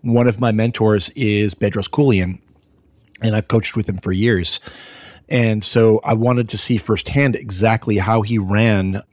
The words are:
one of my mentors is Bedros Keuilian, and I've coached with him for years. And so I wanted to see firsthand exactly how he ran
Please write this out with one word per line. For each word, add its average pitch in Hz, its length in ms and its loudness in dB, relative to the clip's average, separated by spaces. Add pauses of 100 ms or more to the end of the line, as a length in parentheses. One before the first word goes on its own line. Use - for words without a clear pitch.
one 120 260 2
of 110 120 0
my 120 120 2
mentors 107 640 0
is 104 400 0
Bedros 101 340 -4
Keuilian, 95 520 0 (800)
and 110 140 0
I've 107 120 -2
coached - 300 -2
with 107 120 -4
him 95 80 -6
for 92 140 -6
years. 95 480 0 (720)
And 113 340 0
so 113 400 4
I 123 100 -2
wanted 120 360 0
to 107 80 -6
see 117 200 -2
firsthand 123 580 0
exactly 107 640 -2
how 110 240 0
he 110 160 -2
ran 98 640 0 (120)